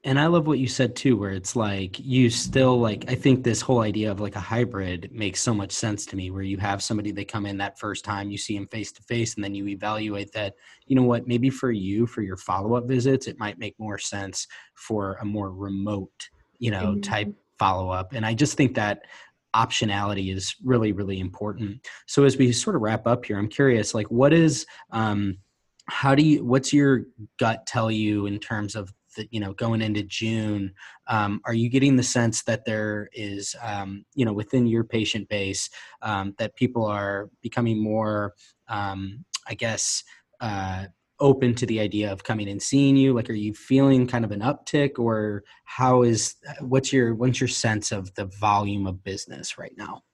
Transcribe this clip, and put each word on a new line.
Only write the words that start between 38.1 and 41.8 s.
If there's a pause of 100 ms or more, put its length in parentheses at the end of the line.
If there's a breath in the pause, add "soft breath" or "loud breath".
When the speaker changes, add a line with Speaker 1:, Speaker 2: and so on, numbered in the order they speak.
Speaker 1:
um, (240)
I
guess, (380 soft breath)
uh, (340)
open
to
the
idea